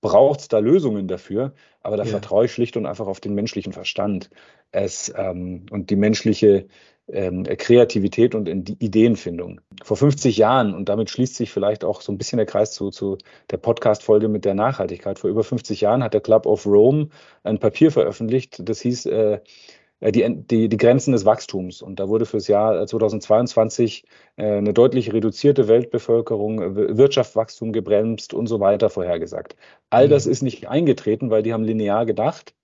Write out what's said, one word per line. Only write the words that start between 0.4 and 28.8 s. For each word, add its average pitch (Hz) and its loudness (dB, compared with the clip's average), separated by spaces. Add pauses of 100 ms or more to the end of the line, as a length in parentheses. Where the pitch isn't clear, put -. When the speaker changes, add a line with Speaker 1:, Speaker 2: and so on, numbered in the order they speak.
Speaker 1:
da 113 0
Lösungen 113 0
dafür. 98 -6 (300)
Aber 104 -4
da 101 -2
Speaker 2:
Ja. 110 -6
Speaker 1:
vertraue 104 0
ich 120 -4
schlicht 117 -4
und 107 -4
einfach 95 -8
auf 95 -10
den 101 -8
menschlichen 101 -6
Verstand. 95 -6 (420)
Es, - -6
ähm, 90 -8
und 98 -6
die 101 0
menschliche, 104 4 (420)
ähm, 92 -6
Kreativität 113 2
und 104 -4
in 92 -4
die 98 -10
Ideenfindung. 98 0 (220)
Vor - -4
fünfzig 139 2
Jahren, 110 4
und 92 -8
damit 101 -2
schließt 123 -4
sich 113 -6
vielleicht 101 -2
auch 95 -4
so - -8
ein 98 -6
bisschen 104 -6
der 110 0
Kreis 104 0
zu, 101 -6
zu 98 -6 (320)
der - -6
Podcast-Folge 110 2
mit 107 -4
der 101 0
Nachhaltigkeit. 98 -4
Vor 104 -4
über 107 0
fünfzig 110 -6
Jahren 117 2
hat 110 -6
der 107 2
Club 110 2
of 104 0
Rome 123 4 (340)
ein 104 -2
Papier 151 4
veröffentlicht, 117 -2
das 113 -6
hieß, 123 -4
äh, 107 0 (580)
äh, 107 0
die, 113 4 (220)
die, 113 2
die 107 0
Grenzen 123 4
des 113 0
Wachstums. 95 -2
Und 95 -16
da 98 -4
wurde 110 0
fürs 104 -6
Jahr, 104 2
äh, 101 -4
zweitausendzweiundzwanzig, 110 0 (320)
äh, - -8
eine 104 0
deutlich 117 2
reduzierte 113 2
Weltbevölkerung, 113 0
äh, 95 -4
Wir-, 107 -2
Wirtschaftswachstum 123 0
gebremst 104 -2
und 120 -4
so 110 -2
weiter 101 2